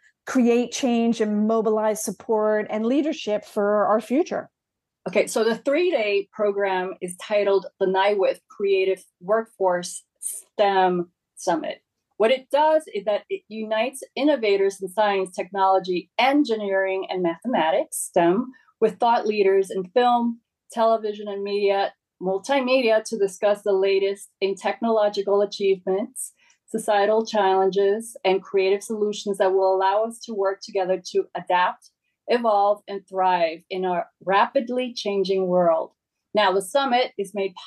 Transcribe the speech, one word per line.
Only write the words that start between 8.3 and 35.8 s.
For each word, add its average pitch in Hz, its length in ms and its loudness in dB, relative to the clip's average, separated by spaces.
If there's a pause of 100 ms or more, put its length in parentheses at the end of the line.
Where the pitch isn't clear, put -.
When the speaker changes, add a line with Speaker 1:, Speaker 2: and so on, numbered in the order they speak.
Speaker 2:
Creative 190 540 0 (180)
Workforce 185 840 -2 (160)
stem 185 920 0 (240)
Summit. - 420 -4 (400)
What 220 120 4
it 262 220 -2
does 311 320 2 (100)
is 196 120 -8
that 208 220 -2
it 196 220 -6
unites 220 540 -4 (120)
innovators 214 640 0
in 190 80 -8
science, 196 480 0
technology, 190 840 0
engineering, 208 880 0
and 185 140 -4
mathematics, 180 760 -2
stem, 185 540 0 (280)
with 214 200 0
thought 233 260 2
leaders 196 460 2
in 190 180 -6
film, 240 500 2 (320)
television, 214 560 0
and 202 160 -8
media, 196 480 0 (300)
multimedia 220 840 0
to 226 120 -6
discuss 202 460 0
the 202 100 0
latest 196 560 0 (100)
in 196 160 -2
technological 208 840 0
achievements, 196 920 -2 (340)
societal 214 580 0
challenges, 196 1000 0
and - 200 0
creative 196 400 0
solutions 208 560 -4
that 190 120 2
will 190 240 2
allow 196 280 0
us 226 160 -8
to 226 160 -12
work 196 260 -2
together 185 400 -4 (120)
to 190 120 0 (100)
adapt, 180 540 -2 (380)
evolve, 208 600 2
and 196 220 -12
thrive 180 640 0
in 185 140 -4
our 180 220 -2 (160)
rapidly 240 720 0
changing 190 540 -2
world. 175 440 2 (440)